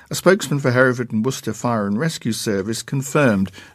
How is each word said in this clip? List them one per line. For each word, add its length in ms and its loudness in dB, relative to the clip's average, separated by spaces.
A 40 -6
spokesman 440 0
for 140 0
Hereford 380 2
and 140 0
Worcester 300 -4
Fire 320 -2
and 120 0
Rescue 340 -2
Service 500 -2
confirmed 680 2